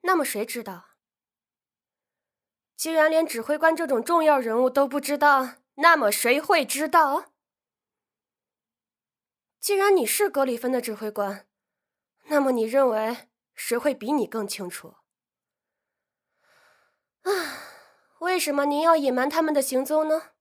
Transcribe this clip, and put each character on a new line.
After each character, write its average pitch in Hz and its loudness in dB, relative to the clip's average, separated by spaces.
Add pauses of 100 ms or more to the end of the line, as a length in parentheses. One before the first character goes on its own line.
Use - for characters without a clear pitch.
那 370 0
么 302 0
谁 214 -6
知 240 -10
道？ 185 -16 (1800)
既 320 -6
然 320 4
连 320 2
指 233 -8
挥 294 -2
官 320 4
这 330 -4
种 247 -2
重 339 2
要 294 4
人 233 -2
物 254 2
都 277 2
不 269 -4
知 285 -4
道， 277 2 (180)
那 320 6
么 226 0
谁 247 0
会 311 2
知 294 -4
道？ 311 2 (2250)
既 403 -2
然 392 4
你 311 2
是 403 -2
格 269 -2
里 254 -2
芬 247 -4
的 254 -2
指 233 -8
挥 214 -10
官， 202 -8 (760)
那 294 0
么 269 0
你 233 0
认 254 2
为 220 -4 (240)
谁 - -4
会 269 -2
比 208 -6
你 269 0
更 214 -8
清 196 -10
楚？ - -16 (2250)
啊， 370 -4 (880)
为 359 -2
什 302 -2
么 285 0
您 294 0
要 330 4
隐 277 0
瞒 254 0
他 320 0
们 311 0
的 285 2
行 262 -2
踪 311 0
呢？ 320 -4